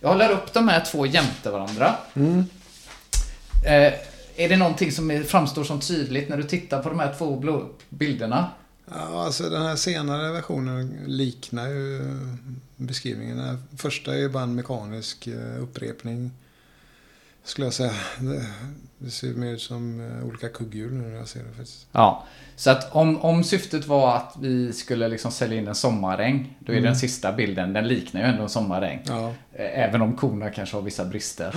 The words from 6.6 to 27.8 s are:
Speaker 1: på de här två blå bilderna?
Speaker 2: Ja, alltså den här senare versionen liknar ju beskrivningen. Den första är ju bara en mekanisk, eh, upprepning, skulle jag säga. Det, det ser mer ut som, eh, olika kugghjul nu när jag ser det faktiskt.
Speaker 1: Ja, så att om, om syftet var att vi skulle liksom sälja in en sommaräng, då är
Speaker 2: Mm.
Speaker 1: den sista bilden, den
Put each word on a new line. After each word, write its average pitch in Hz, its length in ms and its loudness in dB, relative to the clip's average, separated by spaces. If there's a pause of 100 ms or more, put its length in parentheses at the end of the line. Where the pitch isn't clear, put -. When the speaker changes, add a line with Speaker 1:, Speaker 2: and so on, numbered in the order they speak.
Speaker 1:
på 160 60 -2
de 175 100 -2
här 143 200 0
två 147 180 -2
blå 135 320 -2 (200)
bilderna? 143 600 0 (400)
Speaker 2:
Ja, 170 340 -4
alltså 165 260 -2
den 160 120 0
här 160 140 -2
senare 151 560 -2
versionen 131 760 -4
liknar 127 640 -4
ju 139 320 -6 (760)
beskrivningen. 120 600 -6
Den 127 200 -4 (200)
första 139 360 -6
är 139 40 0
ju 139 100 0
bara 131 140 -4
en 120 120 -4
mekanisk, 113 720 -8
eh, 117 360 -8
upprepning, 120 680 -8 (1120)
skulle - 220 -4
jag 120 80 -2
säga. 123 180 0 (280)
Det, 131 260 -4 (520)
det 131 120 -12
ser 127 240 -6
mer 120 180 -4
ut 113 100 -8
som, 120 380 -8
eh, 120 280 -8
olika 113 200 -8
kugghjul 110 440 -8
nu 123 160 -6
när 110 100 -10
jag 117 100 -12
ser 120 160 -14
det 113 120 -16
faktiskt. - 360 -18
Speaker 1:
Ja, - 340 6 (300)
så - 140 4
att 127 240 4
om, 156 260 6
om 165 240 4
syftet 156 420 0
var 135 300 6
att - 240 -4
vi 123 320 0
skulle 117 360 -2
liksom 113 240 -4
sälja 113 260 -2
in 104 100 -2
en 104 60 -4
sommaräng, 110 840 0
då - 120 -4
är 117 40 4
Speaker 2:
Mm. 123 100 4
Speaker 1:
den 127 100 4
sista 120 360 -2
bilden, 98 400 -2
den 110 160 0